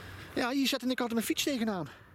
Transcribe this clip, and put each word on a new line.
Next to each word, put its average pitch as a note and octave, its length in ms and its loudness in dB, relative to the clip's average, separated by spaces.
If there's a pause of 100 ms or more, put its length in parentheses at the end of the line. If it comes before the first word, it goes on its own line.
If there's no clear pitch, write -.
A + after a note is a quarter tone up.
(340)
Ja, B3 160 0
hier C4+ 180 2
zette B3+ 180 0
ik B3+ 140 2
altijd A#3 140 0
mijn A3+ 120 2
fiets - 180 0
tegenaan. A3 440 0 (260)